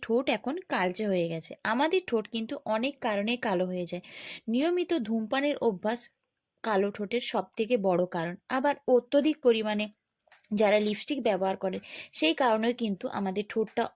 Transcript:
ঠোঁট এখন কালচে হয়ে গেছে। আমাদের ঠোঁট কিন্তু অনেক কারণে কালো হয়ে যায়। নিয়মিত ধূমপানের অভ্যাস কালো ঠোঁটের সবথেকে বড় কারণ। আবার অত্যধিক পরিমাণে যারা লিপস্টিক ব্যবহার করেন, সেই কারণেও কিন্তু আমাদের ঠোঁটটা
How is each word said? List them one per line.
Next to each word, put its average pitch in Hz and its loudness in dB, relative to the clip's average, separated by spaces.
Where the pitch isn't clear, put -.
ঠোঁট 240 0
এখন 254 -2
কালচে 190 0
হয়ে 180 2
গেছে। 165 -8
আমাদের 302 2
ঠোঁট 214 0
কিন্তু 226 -6
অনেক 226 -2
কারণে 214 0
কালো 190 0
হয়ে 180 -4
যায়। 175 -8
নিয়মিত 339 0
ধূমপানের 226 -2
অভ্যাস 226 0
কালো 202 2
ঠোঁটের 208 -4
সবথেকে 220 -2
বড় 185 2
কারণ। 175 -4
আবার 262 0
অত্যধিক 269 4
পরিমাণে 214 2
যারা 208 4
লিপস্টিক 214 -2
ব্যবহার 190 2
করেন, 190 -4
সেই 311 2
কারণেও 233 2
কিন্তু 220 -4
আমাদের 196 -4
ঠোঁটটা 220 -2